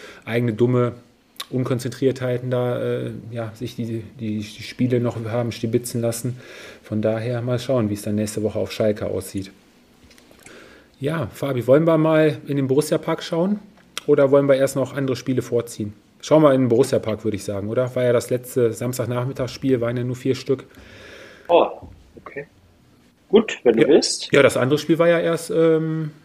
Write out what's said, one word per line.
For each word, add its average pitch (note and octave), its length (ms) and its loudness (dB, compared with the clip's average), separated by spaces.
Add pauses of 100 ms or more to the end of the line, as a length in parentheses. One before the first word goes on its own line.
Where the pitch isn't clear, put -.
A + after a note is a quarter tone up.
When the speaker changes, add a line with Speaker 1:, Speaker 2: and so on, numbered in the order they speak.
(260)
Speaker 1:
eigene A#2 280 -2
dumme A#2+ 400 2 (580)
Unkonzentriertheiten B2+ 1000 -4
da, B2 320 -2
äh, A#2+ 300 -4 (180)
ja, A2+ 240 -8
sich A#2+ 220 -10
die, A2+ 280 -8 (160)
die, G#2+ 200 -6
die G#2 240 -12
Spiele B2 360 -2
noch A#2 260 -4
haben A#2 260 -4
stibitzen A#2 500 -4
lassen. B2 380 -4 (420)
Von G#2+ 220 -4
daher A2+ 400 -2
mal B2 160 -2
schauen, A#2+ 320 0
wie - 20 -4
es G2+ 80 -6
dann G#2 140 -4
nächste G#2+ 260 -4
Woche G#2+ 160 -2
auf G2+ 140 -4
Schalke G#2+ 340 0
aussieht. F#2+ 460 -8 (1500)
Ja, C#3 320 -4
Fabi, C3 360 -4
wollen D3+ 180 6
wir E3 140 4
mal D#3 380 4 (100)
in C#3+ 100 -4
den C3+ 100 0
Borussia-Park D3+ 540 0
schauen? F#3+ 380 -2 (480)
Oder C#3+ 240 4
wollen C#3+ 160 6
wir C#3 80 6
erst C3+ 200 0
noch B2+ 200 -4
andere C3 200 -2
Spiele B2+ 280 -2
vorziehen? A2 500 -4 (280)
Schauen D#3 200 4
wir C#3+ 140 8
in C3 60 4
den B2+ 80 2
Borussia-Park, A2+ 540 2
würde G#2+ 140 -2
ich - 60 -12
sagen, G2+ 260 -6
oder? B2 260 -2
War B2+ 80 0
ja B2 80 2
das A#2+ 200 0
letzte B2 420 0
Samstagnachmittagsspiel, B2 1080 -4
waren A#2+ 160 -2
ja B2 80 -2
nur B2 120 -4
vier C3 180 -2
Stück. C3 300 -4 (840)
Speaker 2:
Oh, E3 200 4 (500)
okay. - 300 -16 (840)
Gut, - 340 4
wenn B2 120 6
du D3+ 80 6
Speaker 1:
Ja. - 60 2
Speaker 2:
willst. - 420 2
Speaker 1:
Ja, C#3 100 6
das B2+ 160 4
andere C3 220 2
Spiel D#3+ 180 0
war E3 100 4
ja E3+ 120 4
erst, E3 320 -2
ähm, D#3+ 600 2 (140)